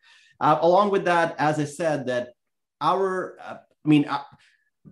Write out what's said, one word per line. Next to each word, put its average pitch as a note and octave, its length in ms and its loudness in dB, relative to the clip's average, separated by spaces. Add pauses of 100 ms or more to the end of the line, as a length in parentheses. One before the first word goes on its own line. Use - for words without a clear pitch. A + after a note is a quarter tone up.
(400)
Uh, D#3 220 2
along F#3 300 4
with F3+ 140 -2
that, E3+ 340 0
as D3 200 0
I D3 60 -2
said, C#3+ 420 -4
that B2 220 -4 (520)
our, F#3 600 -2
uh, A#2 140 -16 (300)
I - 40 2
mean, D3 160 6
uh, C#3 140 -6 (720)